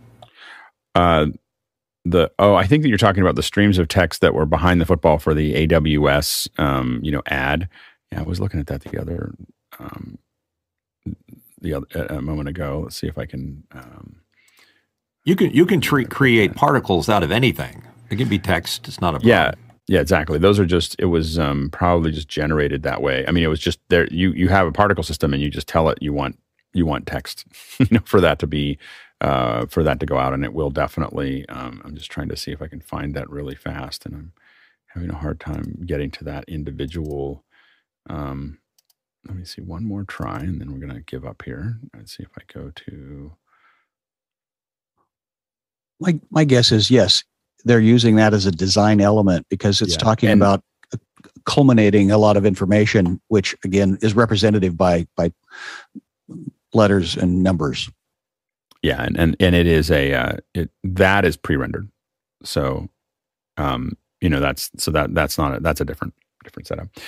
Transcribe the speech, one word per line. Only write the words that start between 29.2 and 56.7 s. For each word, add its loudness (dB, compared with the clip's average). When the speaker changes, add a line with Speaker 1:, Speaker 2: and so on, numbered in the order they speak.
Speaker 1:
uh, -2
for -2
that 0
to -6
go -2
out. -2
And -4
it -10
will -4
definitely, -6
um, -14
I'm -16
just -18
trying -10
to -8
see -12
if -14
I -10
can -16
find -10
that -10
really -10
fast. -12
And -12
I'm -16
having -10
a -8
hard -8
time -10
getting -6
to -18
that -12
individual. -8
Um, -10
let -12
me -12
see -18
one -10
more -8
try -10
and -6
then -12
we're -12
gonna -14
give -14
up -16
here. -10
Let's -20
see -14
if -20
I -20
go -16
to. -18
Speaker 3:
My, 0
my 2
guess 4
is 2
yes, 4
they're 6
using 6
that 6
as 2
a 2
design 2
element 2
because 0
it's -2
Speaker 1:
Yeah. -4
Speaker 3:
talking 2
Speaker 1:
And 6
Speaker 3:
about 2
culminating 6
a 4
lot 6
of 2
information, 2
which 0
again 2
is 2
representative 2
by, 2
by 0